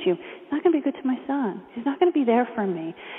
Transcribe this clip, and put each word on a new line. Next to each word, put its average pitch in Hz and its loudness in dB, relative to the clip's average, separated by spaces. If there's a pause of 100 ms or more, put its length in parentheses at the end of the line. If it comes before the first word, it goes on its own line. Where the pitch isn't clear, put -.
to 185 2
you, 175 2
"He's - -12
not 302 -2
gonna 330 6
be - 0
good 277 -2
to - -8
my 254 0
son. 233 -2 (120)
He's 233 -6
not 277 0
gonna 359 6
be 294 4
there 240 4 (100)
for 214 -2
me." 170 -4 (240)